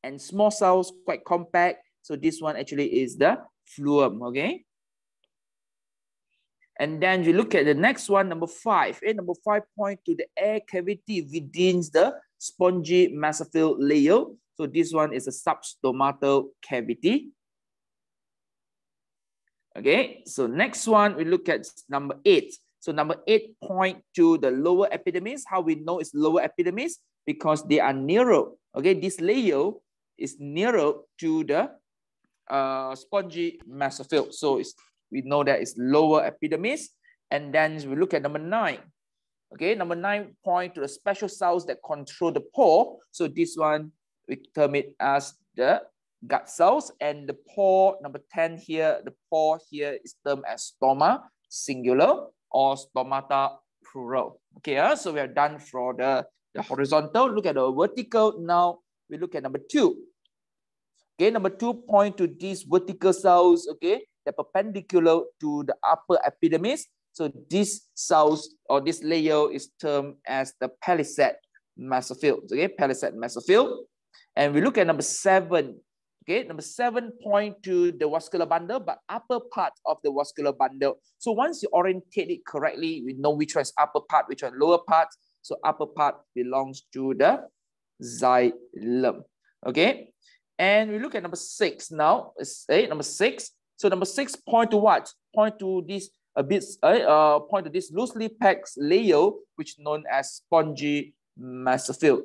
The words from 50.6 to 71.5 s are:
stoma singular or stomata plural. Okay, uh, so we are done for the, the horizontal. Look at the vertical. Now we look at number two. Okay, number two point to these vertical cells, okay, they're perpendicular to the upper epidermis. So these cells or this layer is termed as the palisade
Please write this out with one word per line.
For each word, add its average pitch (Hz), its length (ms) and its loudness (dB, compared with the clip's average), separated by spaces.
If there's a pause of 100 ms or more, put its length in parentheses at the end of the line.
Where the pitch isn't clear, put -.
stoma 143 480 2 (260)
singular 139 800 0 (240)
or 135 260 0
stomata 135 800 -4 (280)
plural. 127 560 -6 (180)
Okay, 143 180 -4
uh, 208 200 2
so 170 160 -8
we 147 80 -4
are 135 80 -4
done 147 300 0
for 127 360 -8
the, 127 320 -2 (280)
the - 80 -8
horizontal. 151 680 0
Look 202 160 -4
at 156 80 -2
the 131 180 2
vertical. 208 680 0
Now 175 400 0 (280)
we - 80 -12
look 170 180 -10
at 147 80 -6
number 160 180 -8 (100)
two. 262 260 2 (1200)
Okay, 196 140 4
number 196 200 -2
two 233 240 -4 (140)
point 202 300 4
to 180 80 2
these 185 360 -8
vertical 180 500 2
cells, 175 560 6
okay, 175 340 -2 (220)
they're 143 80 -4
perpendicular 175 880 0 (180)
to 147 240 -4
the - 180 -4
upper 160 420 2
epidermis. 170 600 -2 (260)
So 151 200 -6 (180)
these 196 440 -2
cells 156 600 2 (140)
or 135 120 2
this 165 220 -6
layer 156 480 2
is - 200 -10 (100)
termed 143 360 -4 (100)
as 135 340 -6
the 123 80 -4 (120)
palisade 151 540 0 (440)